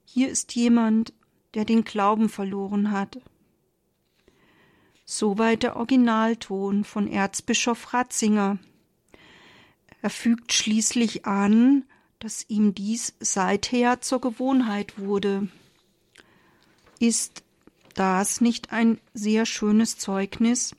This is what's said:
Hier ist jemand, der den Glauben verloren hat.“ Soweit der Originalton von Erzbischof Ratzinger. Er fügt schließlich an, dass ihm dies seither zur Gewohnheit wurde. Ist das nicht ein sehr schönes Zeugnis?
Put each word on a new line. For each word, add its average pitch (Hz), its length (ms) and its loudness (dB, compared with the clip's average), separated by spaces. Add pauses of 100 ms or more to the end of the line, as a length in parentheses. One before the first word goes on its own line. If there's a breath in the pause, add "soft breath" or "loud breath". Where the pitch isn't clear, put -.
Hier 262 240 0
ist - 260 -6
jemand, 233 580 2 (420)
der 214 100 -2
den 226 200 2
Glauben 214 440 2
verloren 202 640 -4
hat.“ 202 300 -4 (1800 soft breath)
Soweit 220 600 0
der 240 120 -2
Originalton 220 1080 0
von 208 240 -4
Erzbischof - 840 -2
Ratzinger. 214 680 0 (1400 soft breath)
Er 208 100 -4
fügt - 420 -2
schließlich 220 720 0
an, 220 580 4 (340 soft breath)
dass - 300 -12
ihm 208 260 2
dies 214 440 -6
seither 226 840 0
zur 254 200 -2
Gewohnheit 240 800 -2
wurde. 196 500 -2 (1500 soft breath)
Ist - 420 -2 (520)
das 190 460 0
nicht 233 320 -2
ein 226 280 2 (120)
sehr 214 320 -2
schönes 214 540 0
Zeugnis? 196 800 -2